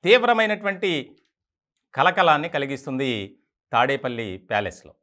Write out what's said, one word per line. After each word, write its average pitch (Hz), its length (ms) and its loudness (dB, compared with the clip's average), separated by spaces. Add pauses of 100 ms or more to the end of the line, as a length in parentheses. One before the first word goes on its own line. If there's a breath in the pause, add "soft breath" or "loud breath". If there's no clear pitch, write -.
తీవ్రమైనటువంటి 208 1120 0 (760)
కలకలాన్ని 170 540 2
కలిగిస్తుంది 131 880 -4 (340)
తాడేపల్లి 120 680 -2 (120)
ప్యాలెస్లో. 104 420 -4 (100)